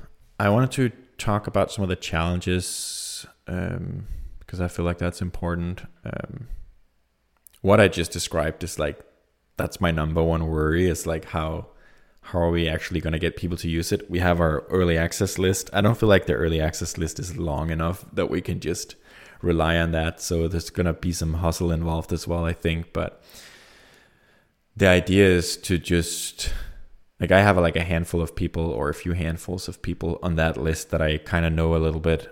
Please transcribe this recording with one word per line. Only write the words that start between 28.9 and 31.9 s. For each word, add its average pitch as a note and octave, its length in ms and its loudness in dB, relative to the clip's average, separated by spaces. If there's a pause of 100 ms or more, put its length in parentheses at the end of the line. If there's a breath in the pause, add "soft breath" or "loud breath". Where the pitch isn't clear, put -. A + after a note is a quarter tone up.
few F2 200 -4
handfuls E2+ 560 -4
of - 120 -14
people E2+ 400 -4
on E2+ 140 -2
that D#2+ 220 2
list D#2 340 -2
that E2 100 0
I D2+ 160 2
kinda E2 320 0
know E2 260 2
a - 20 2
little D#2+ 240 0